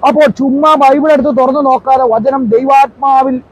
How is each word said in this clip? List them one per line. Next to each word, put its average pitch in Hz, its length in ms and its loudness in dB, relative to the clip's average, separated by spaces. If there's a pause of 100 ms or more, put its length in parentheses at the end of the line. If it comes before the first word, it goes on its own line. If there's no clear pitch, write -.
അപ്പോൾ 302 180 2
ചുമ്മാ 277 480 0
ബൈബിൾ 285 380 2
എടുത്ത് 285 160 0
തുറന്നു 262 320 -2
നോക്കാതെ 262 440 0
വചനം 254 400 -2
ദൈവാത്മാവിൽ 269 960 0 (120)